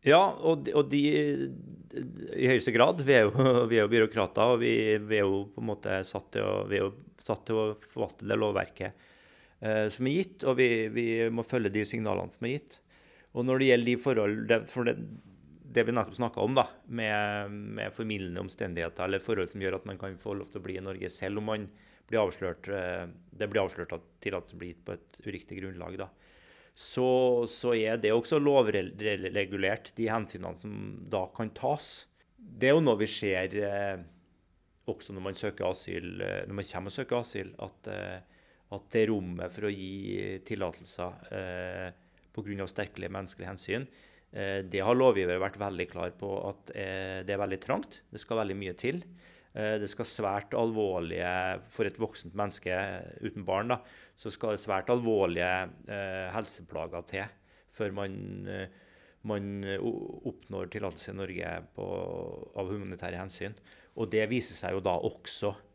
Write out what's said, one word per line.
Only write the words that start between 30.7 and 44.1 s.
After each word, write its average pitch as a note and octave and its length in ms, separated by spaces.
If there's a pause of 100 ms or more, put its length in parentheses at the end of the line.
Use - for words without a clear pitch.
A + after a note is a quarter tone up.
da G2 140 (100)
kan A2 160
tas. - 560 (320)
Det C3 300
er C#3+ 80
jo E3 80
noe A2+ 160
vi A2 100
ser, F#2+ 460 (100)
eh, G2+ 380 (840)
også G2+ 300
når F#2 80
man G2 160
søker F#2 320
asyl, F2 340 (160)
eh, F#2+ 240
når G2+ 80
man G2+ 140
kommer F#2+ 240
og - 20
søker B2+ 240
asyl, G2 320 (160)
at, - 240
eh, F#2+ 540 (340)
at - 160
det A2+ 160
rommet F2+ 460
for G#2 100
å G#2 80
gi G2 720
tillatelser, F2+ 720 (220)
eh, F2+ 880
på G#2 160
grunn G2+ 160
av F#2 80
sterke F#2 400
menneskelige F#2+ 400
hensyn, A2 380 (420)